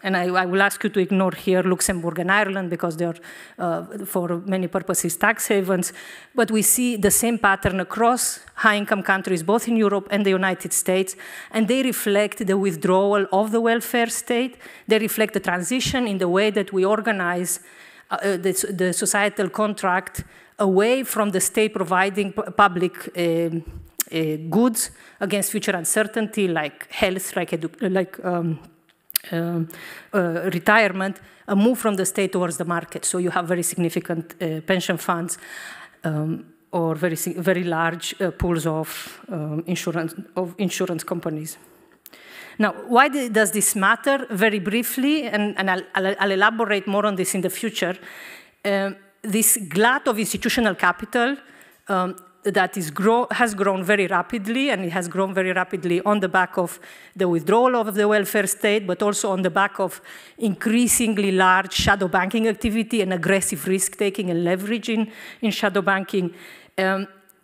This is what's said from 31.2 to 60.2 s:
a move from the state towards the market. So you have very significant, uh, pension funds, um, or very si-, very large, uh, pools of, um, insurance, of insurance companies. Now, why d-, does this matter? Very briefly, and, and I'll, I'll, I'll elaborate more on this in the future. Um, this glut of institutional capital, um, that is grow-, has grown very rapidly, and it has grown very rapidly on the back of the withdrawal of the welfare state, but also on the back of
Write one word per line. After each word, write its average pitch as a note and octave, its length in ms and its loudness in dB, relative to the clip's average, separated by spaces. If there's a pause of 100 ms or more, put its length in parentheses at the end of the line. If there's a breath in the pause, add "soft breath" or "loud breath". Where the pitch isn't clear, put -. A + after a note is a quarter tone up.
a G3+ 80 0
move A3+ 220 4
from G#3+ 180 0
the F#3+ 100 0
state F#3+ 260 -2
towards F3+ 260 -2
the F3 80 -6
market. E3+ 400 -6
So - 120 -2
you F3+ 140 0
have F3 160 -2
very F3 160 0
significant, E3 800 -4
uh, D#3+ 200 -4
pension F3+ 360 0
funds, E3+ 400 -4 (640 loud breath)
um, D#3 420 -4 (260)
or E3 240 0
very E3 200 0
si-, E3+ 180 -4
very F3+ 300 0
large, E3 580 -2
uh, F3+ 100 0
pools E3 340 0
of, - 540 -6 (120)
um, D#3 340 -6
insurance, E3 480 -4 (220)
of F3+ 220 -4
insurance F3+ 460 -2
companies. D#3+ 540 -6 (1000 loud breath)
Now, G#3+ 140 2 (140)
why B3 220 6
d-, C4 200 -4
does G#3+ 220 4
this G#3 240 0
matter? A#3 540 2
Very G#3+ 300 2
briefly, B3 640 0
and, G#3 340 -2
and F#3+ 120 0
I'll, F#3 140 0 (120)
I'll, F#3+ 240 0
I'll G3 120 2
elaborate G#3 560 2
more G3+ 180 2
on G#3 100 0
this F3+ 180 -2
in F#3+ 80 -2
the F#3 80 0
future. F#3 480 -4 (640 loud breath)
Um, G3 320 -2 (260)
this A3 360 2 (100)
glut A3+ 400 2
of A3 120 2
institutional G#3+ 560 0
capital, A#3+ 640 0 (500 loud breath)
um, F#3 280 0 (280)
that F#3 340 0
is D#3+ 140 -4
grow-, G#3+ 400 2
has A3+ 240 2
grown G3 280 0
very G3 240 2
rapidly, A3 600 -2
and F#3+ 160 -2
it E3 60 -4
has F3 160 -2
grown F#3 260 -2
very F#3 180 0
rapidly F3 500 0
on G#3 180 2
the F#3+ 100 0
back F3+ 280 2
of F3 220 -2 (360 loud breath)
the F#3 120 0
withdrawal F#3 480 4
of G#3+ 200 -2
the G#3 120 4
welfare G#3 400 2
state, G#3 380 0
but F3+ 160 -2
also G#3 300 0
on F#3+ 100 0
the F#3 80 2
back G3 300 0
of F#3 220 -4 (360 loud breath)